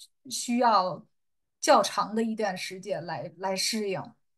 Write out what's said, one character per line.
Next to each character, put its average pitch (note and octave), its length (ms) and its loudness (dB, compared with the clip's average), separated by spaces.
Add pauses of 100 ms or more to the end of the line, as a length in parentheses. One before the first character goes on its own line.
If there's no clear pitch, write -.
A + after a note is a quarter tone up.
(280)
需 A#3+ 300 -2
要 F#3+ 480 2 (540)
较 C#4 220 6
长 G3 320 -2
的 A3 80 2
一 A3+ 120 -2
段 G#3 220 -2
时 F#3 240 -10
间 F3+ 260 -6
来， E3 320 -8
来 F#3+ 160 -2
适 G3+ 360 -2
应。 A2+ 120 -4 (360)